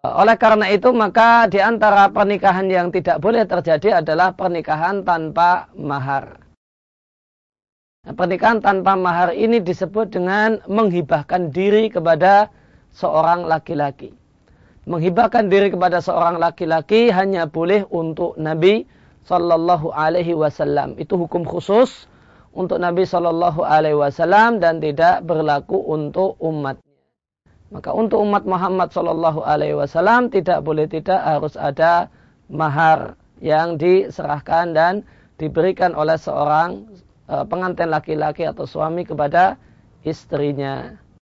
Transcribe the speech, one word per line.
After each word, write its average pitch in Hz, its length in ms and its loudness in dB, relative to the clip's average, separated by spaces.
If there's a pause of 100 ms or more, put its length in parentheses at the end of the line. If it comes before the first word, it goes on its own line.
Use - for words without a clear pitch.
Oleh 180 380 2
karena 214 320 4
itu, 240 240 2
maka 190 560 4
di 196 80 2
antara 202 480 4
pernikahan 196 640 0
yang 180 160 0
tidak 170 320 -2
boleh 220 240 2
terjadi 175 560 0
adalah 170 320 0
pernikahan 175 720 -4
tanpa 170 720 0
mahar. 139 640 -6 (1600)
Nah, - 140 -14
pernikahan 185 480 0
tanpa 190 320 2
mahar 175 400 0
ini 226 240 2
disebut 190 500 -4
dengan 208 560 0
menghibahkan 175 880 -2
diri 208 320 2
kepada 180 640 2 (400)
seorang 165 560 0
laki-laki. 151 640 -4 (800)
Menghibahkan 202 560 2
diri 196 240 4
kepada 175 320 0
seorang 170 400 0
laki-laki 175 720 2
hanya 190 320 0
boleh 175 420 0
untuk 165 460 -4
Nabi 160 500 2 (380)
Sallallahu 170 720 0
Alaihi 165 400 -2
Wasallam. 143 640 -2
Itu 151 160 -4
hukum 175 320 -4
khusus 208 640 -2 (400)
untuk 180 320 -4
Nabi 175 240 0
Sallallahu 170 560 -2
Alaihi 151 340 2
Wasallam 180 640 2
dan 165 240 0
tidak 165 400 2
berlaku 156 560 -2
untuk 156 640 -4
umat. 151 400 -6 (880)
Maka - 240 -12
untuk 220 240 0
umat 202 240 0
Muhammad 185 480 -2
Sallallahu 165 480 -2
Alaihi 151 320 -2
Wasallam 180 560 0
tidak 175 320 0
boleh 156 240 -2
tidak 160 400 -4
harus 151 320 -2
ada 165 560 0 (400)
mahar 156 640 0 (240)
yang 156 400 0
diserahkan 165 960 0
dan 180 320 0 (320)
diberikan 170 560 0
oleh 156 240 0
seorang, 156 640 -2 (480)
eh, 143 160 -4
pengantin 180 400 -4
laki-laki 156 560 -4
atau 143 240 -8
suami 160 400 -6
kepada 160 480 2 (480)
istrinya. 139 960 -6 (220)